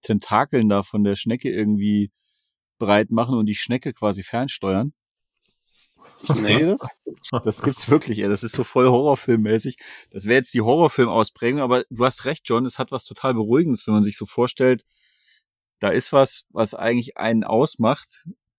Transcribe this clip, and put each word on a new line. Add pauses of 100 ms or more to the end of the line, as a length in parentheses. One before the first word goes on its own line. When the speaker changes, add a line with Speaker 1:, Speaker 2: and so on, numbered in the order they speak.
Speaker 1:
Tentakeln
da
von
der
Schnecke
irgendwie (680)
breit
machen
und
die
Schnecke
quasi
fernsteuern? (1400)
Speaker 2:
Nee.
Speaker 1:
Kennt
ihr
das? (560)
Das
gibt's
wirklich,
ey.
Das
ist
so
voll
horrorfilmmäßig. (340)
Das
wäre
jetzt
die
Horrorfilm-Ausprägung,
aber
du
hast
recht,
John,
es
hat
was
total
Beruhigendes,
wenn
man
sich
so
vorstellt, (960)
da
ist
was,
was
eigentlich
einen
ausmacht (320)